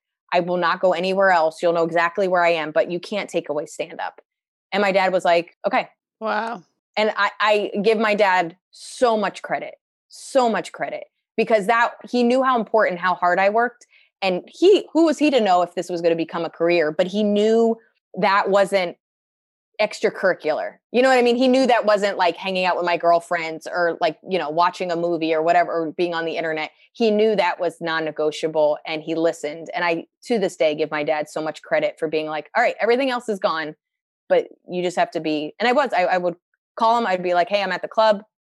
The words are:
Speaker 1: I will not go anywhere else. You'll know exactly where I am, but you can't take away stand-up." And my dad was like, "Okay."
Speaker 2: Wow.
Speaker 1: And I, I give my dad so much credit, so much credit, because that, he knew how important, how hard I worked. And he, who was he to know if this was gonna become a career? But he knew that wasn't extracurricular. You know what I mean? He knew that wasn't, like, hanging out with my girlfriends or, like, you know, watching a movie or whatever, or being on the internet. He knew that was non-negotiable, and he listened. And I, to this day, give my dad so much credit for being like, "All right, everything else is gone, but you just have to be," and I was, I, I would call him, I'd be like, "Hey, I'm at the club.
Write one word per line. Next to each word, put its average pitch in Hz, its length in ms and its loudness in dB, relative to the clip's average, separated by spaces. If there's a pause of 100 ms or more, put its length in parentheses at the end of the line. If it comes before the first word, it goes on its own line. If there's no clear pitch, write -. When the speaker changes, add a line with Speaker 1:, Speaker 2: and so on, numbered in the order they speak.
(340)
Speaker 1:
I 180 80 2
will 175 160 -2
not 175 220 0
go 185 140 2
anywhere 190 380 2
else. 160 300 2
You'll 170 120 2
know 170 100 0
exactly 170 440 0
where 180 160 2
I 170 60 4
am, 156 220 -2
but 160 200 0
you 175 80 -4
can't 190 300 -8
take 165 200 -6
away 151 180 -6
stand-up." - 540 -12 (500)
And 196 100 0
my 196 100 2
dad 185 220 2
was 180 120 0
like, 170 300 2 (100)
"Okay." 208 220 0 (320)
Speaker 2:
Wow. 214 440 -6 (340)
Speaker 1:
And 214 180 0
I, 202 240 0
I 208 320 0 (100)
give 214 180 2
my 214 160 0
dad 185 420 0 (140)
so - 460 -2
much 190 260 -4
credit, 147 320 -8 (340)
so - 400 0
much 185 220 -4
credit, 147 340 -10 (320)
because 220 300 2
that, 233 260 2 (160)
he 240 140 2
knew 254 200 2
how 254 160 2
important, 196 400 0
how 180 160 0
hard 175 240 2
I 196 100 4
worked. 233 360 -2 (360)
And 180 260 -2
he, 359 460 4
who 330 120 4
was 302 120 2
he 294 140 2
to 254 100 4
know 185 200 4
if 175 120 -2
this 175 160 -6
was 175 120 -6
gonna 170 140 2
become 165 300 -4
a 156 40 -6
career? 165 420 2
But 180 160 0
he 208 160 -2
knew 220 540 2 (380)
that 196 340 0
wasn't 190 480 0 (840)
extracurricular. 156 920 -2 (160)
You 233 100 2
know 262 80 4
what 262 80 4
I 240 60 4
mean? 240 120 2
He 254 120 2
knew 262 180 4
that 220 200 2
wasn't, 202 320 0
like, 175 200 0
hanging 185 280 -4
out 175 100 0
with 175 100 -4
my 175 120 0
girlfriends 170 680 0
or, 170 340 -2
like, 160 200 -2 (100)
you 185 80 0
know, 151 120 -4
watching 175 420 -2
a 170 40 -2
movie 165 380 -2
or 156 80 0
whatever, 170 300 2
or 165 220 -4
being 175 200 -2
on 165 120 -4
the 160 120 -6
internet. 156 320 -4 (240)
He 226 160 0
knew 214 260 2
that 175 240 0
was 170 220 -4
non-negotiable, 156 1040 -2
and 156 160 -6
he 160 140 -6
listened. 160 580 -4
And 175 100 -4
I, 170 220 -2 (200)
to 240 120 0
this 180 180 -2
day, 156 200 0
give 151 160 -2
my 151 120 -2
dad 151 260 -2
so 160 120 -6
much 156 220 -8
credit 151 340 -2
for 160 100 -4
being 156 200 -4
like, 151 280 -8
"All 226 60 2
right, 233 180 0
everything 247 300 2
else 247 180 -6
is 202 120 -4
gone, 160 360 -4 (540)
but 175 180 2 (220)
you 180 140 -4
just 175 140 -4
have 175 140 0
to 170 80 -6
be," 151 400 -4
and 220 80 -2
I 254 40 2
was, 262 220 2
I, 180 100 0
I 180 160 0
would 175 160 -2 (400)
call 233 220 2
him, 233 100 -2
I'd 185 160 -2
be 180 100 -2
like, 175 160 2
"Hey, 202 140 0
I'm 190 80 -4
at 175 100 -6
the 156 60 -8
club. 220 360 2 (260)